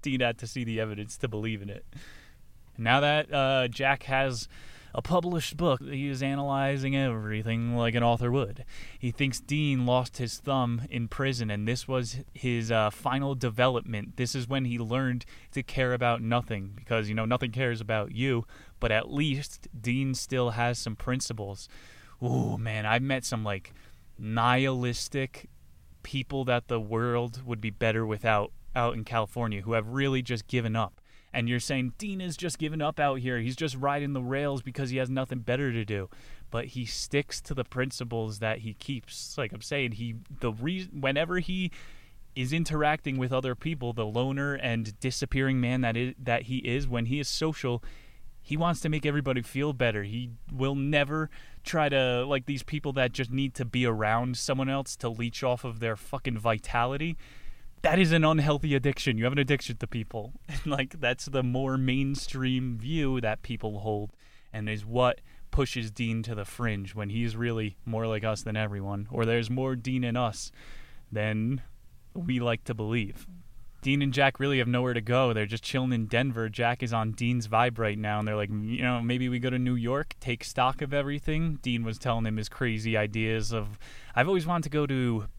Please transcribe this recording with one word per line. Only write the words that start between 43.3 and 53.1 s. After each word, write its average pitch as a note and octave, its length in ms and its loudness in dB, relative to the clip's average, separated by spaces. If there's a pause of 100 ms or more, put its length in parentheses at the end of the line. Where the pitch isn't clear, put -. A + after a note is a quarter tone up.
other C3 200 2
people, B2+ 400 -4
the A2 120 -2
loner C3+ 500 0
and A2+ 440 -2
disappearing C3+ 600 0
man B2 220 2
that A#2 160 2
is, B2+ 200 -2
that A#2+ 260 0
he B2+ 160 -4
is, B2+ 280 0
when A#2+ 180 0
he C3+ 140 0
is C#3 80 -2
social, C#3+ 560 -2 (580)
he - 140 -4
wants E3+ 240 2
to E3 100 0
make D3+ 160 0
everybody C3+ 360 2
feel C#3 320 0
better. A2+ 300 2
He A#2 280 -4 (200)
will C3+ 240 2
never D3 540 2 (340)
try D3+ 260 2
to, B2+ 360 4
like, C3+ 200 2
these C#3 180 -2
people D3 300 -4
that B2+ 180 4